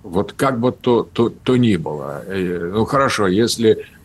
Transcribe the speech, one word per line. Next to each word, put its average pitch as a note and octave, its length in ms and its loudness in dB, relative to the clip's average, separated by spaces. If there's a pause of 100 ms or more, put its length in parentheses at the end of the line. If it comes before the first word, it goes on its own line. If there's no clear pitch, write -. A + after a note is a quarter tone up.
вот G2 300 -4
как C3 280 -2
бы B2 120 2
то, A#2+ 300 2
то, - 260 0
то B2+ 300 0
ни A2+ 180 4
было, C#2+ 500 -8
э, F2+ 460 -4
ну, G#2+ 140 0
хорошо, C3+ 400 0
если G#2+ 580 2 (200)